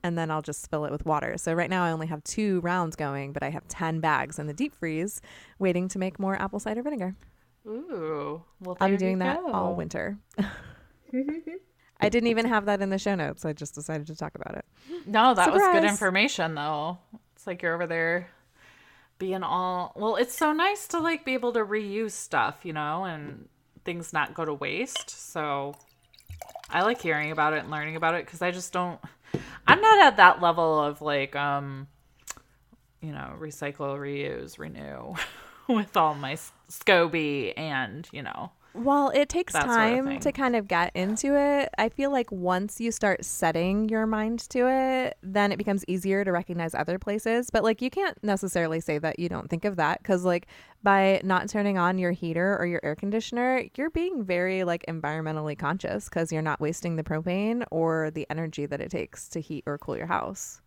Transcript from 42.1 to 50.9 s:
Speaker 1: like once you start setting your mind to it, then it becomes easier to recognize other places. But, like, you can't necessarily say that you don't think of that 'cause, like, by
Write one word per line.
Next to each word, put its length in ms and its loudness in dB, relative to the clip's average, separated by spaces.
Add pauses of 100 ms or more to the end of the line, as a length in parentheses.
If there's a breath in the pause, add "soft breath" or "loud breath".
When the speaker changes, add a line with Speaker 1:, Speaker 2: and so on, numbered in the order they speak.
Speaker 1:
like 200 0
once 500 -2
you 100 0
start 320 0
setting 640 0
your 200 0
mind 320 0 (100)
to 180 2
it, 540 2
then 300 2
it 80 -2
becomes 280 0
easier 380 2
to 60 2
recognize 420 -2
other 240 -2
places. 540 -2
But, 120 4
like, 200 2
you 80 -2
can't 320 -2
necessarily 560 0
say 180 -2
that 220 -2
you 100 -2
don't 180 -6
think 160 -2
of 120 0
that 280 0
'cause, 220 2
like, 220 2 (340 loud breath)
by 420 6